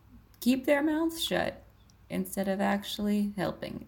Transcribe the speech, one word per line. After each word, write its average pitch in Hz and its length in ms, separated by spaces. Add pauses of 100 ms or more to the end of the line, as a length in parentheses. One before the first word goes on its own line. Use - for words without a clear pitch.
(400)
keep 262 260
their 285 180
mouths 320 400
shut - 400 (460)
instead 190 380
of 196 140
actually 208 720
helping - 520